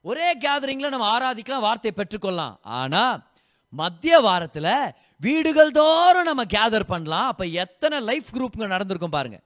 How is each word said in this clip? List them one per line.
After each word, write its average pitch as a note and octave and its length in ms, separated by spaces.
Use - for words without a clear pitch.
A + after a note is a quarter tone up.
ஒரே D4+ 360
கேதரிங்ல C#4 500
நம்ம A#3 300
ஆராதிக்கலாம், B3+ 420
வார்த்தையை G#3+ 460
பெற்றுக்கொள்ளலாம். F3 560
ஆனா C#3 640
மத்திய F3+ 520
வாரத்துல F3+ 680
வீடுகள் D4+ 500
தோறும் E4 520
நம்ம C#4+ 220
கேதர் G#3+ 400
பண்ணலாம். E3+ 420
அப்ப G#3+ 180
எத்தனை F#3 560
லைஃப் A#3+ 320
குரூப்ங்க A3 340
நடந்திருக்கும் F#3 440
பாருங்க. B2+ 360